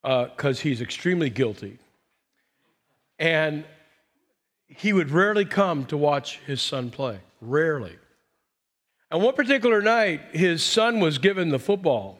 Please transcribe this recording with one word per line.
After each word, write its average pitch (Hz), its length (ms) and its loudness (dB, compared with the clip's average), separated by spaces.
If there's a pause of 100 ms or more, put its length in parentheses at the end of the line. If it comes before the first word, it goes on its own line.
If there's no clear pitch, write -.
uh, 123 340 0
'cause 135 240 -2
he's 127 200 -2
extremely 165 480 -2
guilty. 107 480 -4 (1400)
And 156 440 0 (1000)
he 196 260 -4
would 165 200 2
rarely 202 340 2
come 175 400 0
to 147 120 -6
watch 143 500 0
his 139 160 -4
son 127 260 -6
play, 117 300 -8 (220)
rarely. 135 580 -2 (1120)
And 165 100 0
one 254 140 2
particular 233 480 2
night, 208 520 0
his 170 280 2
son 226 360 2
was 156 200 2
given 185 300 2
the 135 100 0
football 131 600 0